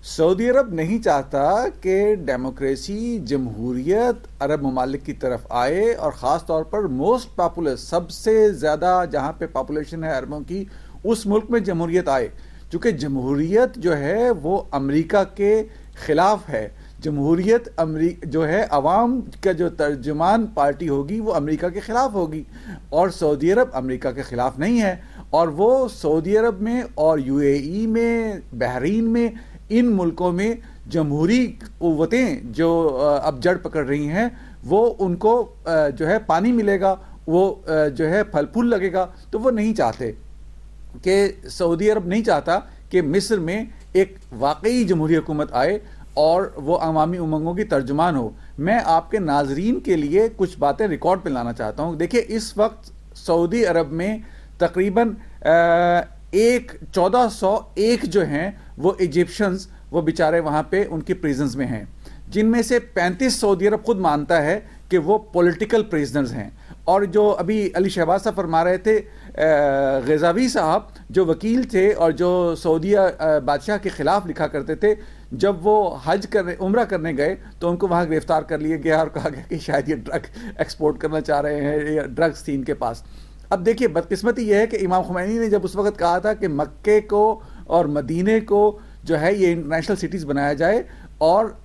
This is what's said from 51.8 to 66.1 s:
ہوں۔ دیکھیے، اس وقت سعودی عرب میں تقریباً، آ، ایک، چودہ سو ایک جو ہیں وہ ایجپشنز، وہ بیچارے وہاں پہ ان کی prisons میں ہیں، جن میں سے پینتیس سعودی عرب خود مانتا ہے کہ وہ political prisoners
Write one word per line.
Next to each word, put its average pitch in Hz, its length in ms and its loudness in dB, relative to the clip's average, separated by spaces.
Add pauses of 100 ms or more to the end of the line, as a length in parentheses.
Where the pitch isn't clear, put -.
ہوں۔ 165 120 -4
دیکھیے، 180 320 0
اس 220 300 -6
وقت 214 340 -2 (240)
سعودی 175 500 2
عرب 165 260 0
میں 185 260 -4 (400)
تقریباً، 190 520 2 (320)
آ، - 80 0 (840)
ایک، 233 400 4 (200)
چودہ 196 400 4
سو 208 280 0 (160)
ایک 220 280 2
جو 190 220 2
ہیں 160 260 -2 (260)
وہ 175 200 2
ایجپشنز، 180 720 0 (240)
وہ 156 100 0
بیچارے 160 380 2
وہاں 151 300 0
پہ 190 200 2
ان 160 120 -6
کی 185 120 -4
prisons 143 420 -2
میں 131 100 -4
ہیں، 113 180 -6 (440)
جن 214 240 2
میں 240 100 2
سے 240 180 2
پینتیس 190 540 0
سعودی 196 340 2
عرب 214 160 0
خود 220 160 0
مانتا 151 460 2
ہے 180 140 0 (300)
کہ 185 80 2
وہ 175 200 2
political 208 640 2
prisoners 139 500 -2